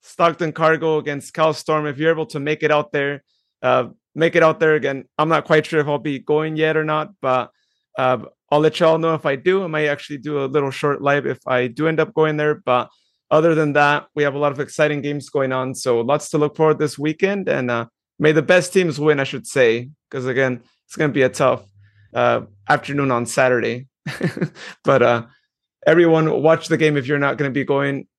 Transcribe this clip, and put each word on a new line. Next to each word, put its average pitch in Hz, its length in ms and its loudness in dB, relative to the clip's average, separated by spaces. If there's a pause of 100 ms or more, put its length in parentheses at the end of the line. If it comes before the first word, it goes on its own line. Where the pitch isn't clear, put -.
Stockton 170 500 -2
Cargo 160 460 0
against 143 380 -8
Cal 160 180 2
Storm. 151 320 -4
If 139 140 -8
you're 160 120 2
able 160 160 -2
to 156 120 -8
make 151 240 -4
it 151 80 2
out 147 200 0
there, 143 320 -4 (380)
uh, 127 280 2 (260)
make 160 200 -2
it 165 80 6
out 160 160 2
there. 156 160 2
Again, 139 300 -4 (140)
I'm 156 100 0
not 156 160 0
quite 156 200 2
sure 160 140 -2
if 143 80 -2
I'll 147 120 -2
be 143 200 -6
going 156 360 -2
yet 156 220 0
or 156 60 -2
not, 156 280 -4 (100)
but, 127 300 -2 (460)
uh, 127 220 0 (320)
I'll 147 80 4
let 151 200 2
y'all 160 200 4
know 160 160 0
if 156 100 -6
I 139 100 0
do. 185 280 0
I 180 40 -6
might 151 200 -2
actually 147 320 -6
do 143 240 -6
a - 20 -4
little 139 260 -2
short 143 300 -2
live 139 240 0
if 131 220 -4
I 127 200 0
do 131 200 -2
end 160 120 -2
up 156 140 -2
going 156 240 0
there. 151 180 0
But 123 340 0 (420)
other 160 240 4
than 151 180 0
that, 147 420 2
we 147 80 -2
have 139 120 -2
a - 40 -6
lot 147 120 0
of 135 80 -12
exciting 147 420 -2
games 143 280 -8
going 135 220 -2
on. 131 240 -4
So 117 260 0
lots 139 280 -2
to 160 80 -2
look 147 180 0
forward 156 240 2
this 151 180 -4
weekend. 185 520 -2
And, 131 200 -2
uh, 117 180 -4 (320)
may 151 120 4
the 156 120 4
best 180 300 2
teams 170 260 0
win, 147 200 2
I 135 40 0
should 131 240 -8
say, 123 420 2 (200)
'cause 131 160 -8
again, 127 360 -2 (240)
it's - 100 -20
gonna 151 160 0
be 135 120 2
a 127 60 4
tough, 127 360 0 (480)
uh, 120 280 2 (280)
afternoon 143 420 0
on 120 140 -2
Saturday. 127 640 0 (180)
<laughs> - 760 -8
But, 135 180 4
uh, 117 240 2 (600)
everyone 160 560 4
watch 160 280 2
the 160 80 2
game. 151 200 2
If 123 100 -4
you're 143 120 -2
not 139 180 -2
gonna 139 140 -2
be 135 140 -2
going 139 420 -2 (120)